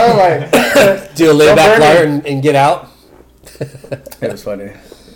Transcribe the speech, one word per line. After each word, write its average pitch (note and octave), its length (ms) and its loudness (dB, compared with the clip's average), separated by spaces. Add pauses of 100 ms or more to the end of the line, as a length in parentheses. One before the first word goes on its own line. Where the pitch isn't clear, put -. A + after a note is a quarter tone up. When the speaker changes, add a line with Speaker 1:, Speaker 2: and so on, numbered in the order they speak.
(160)
Speaker 1:
Like, E3 360 -2
Speaker 2:
<laughs> G#3 640 0
Do D#3+ 100 0
a D#3 80 4
Speaker 1:
"Don't D3 40 2
Speaker 2:
layback, D3+ 200 4
Speaker 1:
burn G#3 220 4
me." - 60 2
Speaker 2:
Larson, D3+ 400 0
and C#3 180 -6
get D3 120 0
out. D3 320 -2 (720)
<laughs> - 0 - (640)
Speaker 1:
It A#2 100 -8
was G2+ 120 -16
funny. G2+ 280 -12 (440)